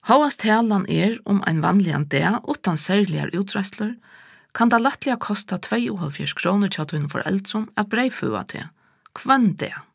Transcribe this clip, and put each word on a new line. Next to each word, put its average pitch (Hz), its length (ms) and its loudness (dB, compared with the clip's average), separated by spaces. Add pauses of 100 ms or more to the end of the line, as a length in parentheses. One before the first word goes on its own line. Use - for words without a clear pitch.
Hóast 277 320 6
talan 214 500 2
er 185 320 2
um 202 240 2
ein 160 160 0
vanligan 165 460 2
dag 165 400 0
uttan 185 260 -2
serligar 175 560 2
útreiðslur, 202 640 -4 (600)
kann 233 160 2
tað 226 160 2
lættliga - 320 -2
kosta 202 400 -2
tveyoghálvfjerðs 185 800 -4
krónur 196 320 2
hjá 160 160 -4
tínum 147 240 -4
foreldrum 196 600 -2 (100)
at 208 100 -2
breyðføða 220 600 -2
teg, 147 160 -10 (500)
hvønn 254 400 2
dag. - 220 -8 (160)